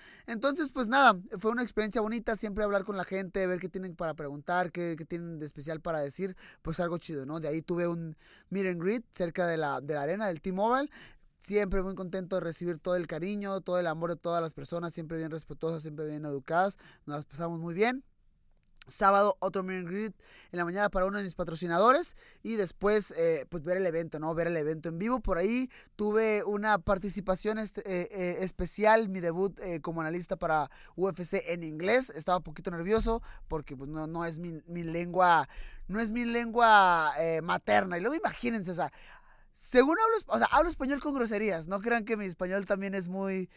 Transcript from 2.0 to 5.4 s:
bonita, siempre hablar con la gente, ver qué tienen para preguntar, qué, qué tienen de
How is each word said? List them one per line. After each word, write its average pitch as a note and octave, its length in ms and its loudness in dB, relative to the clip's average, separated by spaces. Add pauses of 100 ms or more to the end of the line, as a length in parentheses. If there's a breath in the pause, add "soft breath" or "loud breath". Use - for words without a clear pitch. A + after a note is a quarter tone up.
bonita, G#3+ 340 -2
siempre G#3 260 -4
hablar G3+ 220 2
con G3+ 140 -6
la F3+ 60 -4
gente, F#3+ 420 -2
ver F3+ 120 0
qué F3+ 120 -8
tienen F#3 260 -10
para E3 160 -4
preguntar, D#3+ 580 -4
qué, E3+ 280 -4
qué D#3+ 80 -12
tienen E3+ 320 -8
de D3+ 80 -8